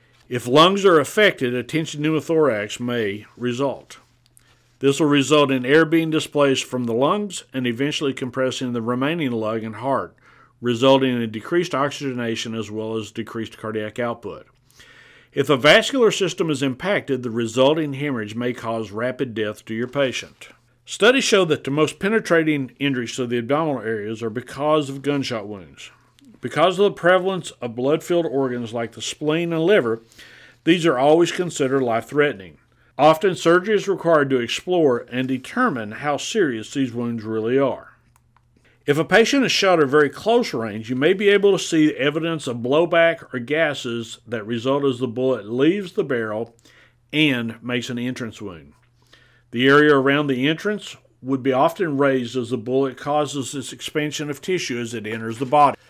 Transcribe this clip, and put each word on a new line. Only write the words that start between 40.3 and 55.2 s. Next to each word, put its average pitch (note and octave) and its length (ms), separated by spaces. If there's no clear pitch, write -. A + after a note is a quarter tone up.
range, A2 340
you B2+ 80
may D3+ 160
be G3 160
able G3+ 240
to F3+ 100
see D#3 320
evidence D#3 520
of A#2+ 100
blowback E3 800
or B2+ 40
gases C3 880
that A2 200
result B2+ 380
as B2+ 140
the B2+ 80
bullet A#2+ 380
leaves D#3 480
the G3 120
barrel A#2 520
and A#2+ 500
makes B2 280
an A#2+ 80
entrance B2 420
wound. D#2+ 320
The B2 180
area D3 260
around C#3 340
the C3 200
entrance G3+ 480
would C3 220
be C3 100
often D3+ 460
raised C3 360
as A#2+ 140
the B2 80
bullet B2+ 400
causes C#3+ 560
this C3+ 220
expansion D3 560
of C#3 100
tissue E3 400
as A#2 140
it G#2 120
enters A2+ 320